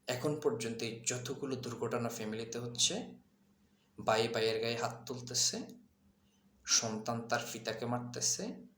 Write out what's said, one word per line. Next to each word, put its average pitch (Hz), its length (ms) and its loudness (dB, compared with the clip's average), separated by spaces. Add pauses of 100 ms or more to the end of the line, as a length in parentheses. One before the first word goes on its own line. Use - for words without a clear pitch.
(120)
এখন 131 280 0
পর্যন্ত 120 420 0
এই 110 240 -4
যতগুলো 131 500 -2
দুর্ঘটনা 117 520 -2
ফ্যামিলিতে 110 500 -4
হচ্ছে, 123 560 0 (920)
ভাই 113 220 6
ভাইয়ের 113 320 2
গায়ে 117 160 2
হাত 117 300 -2
তুলতেছে, 127 540 0 (1040)
সন্তান 113 640 2
তার 120 120 4 (120)
পিতাকে 117 340 -4
মারতেছে 123 800 -2 (120)